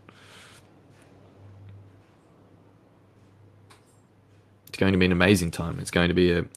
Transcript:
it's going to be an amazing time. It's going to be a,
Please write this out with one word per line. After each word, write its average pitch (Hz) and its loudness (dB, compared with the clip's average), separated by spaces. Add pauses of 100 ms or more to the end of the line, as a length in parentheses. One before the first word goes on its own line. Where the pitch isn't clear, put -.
(4000)
it's - -18
going 98 0
to 95 2
be 90 4
an 92 2
amazing 90 2
time. 85 -8
It's - -12
going 87 2
to 87 0
be 90 4
a, 85 -2 (120)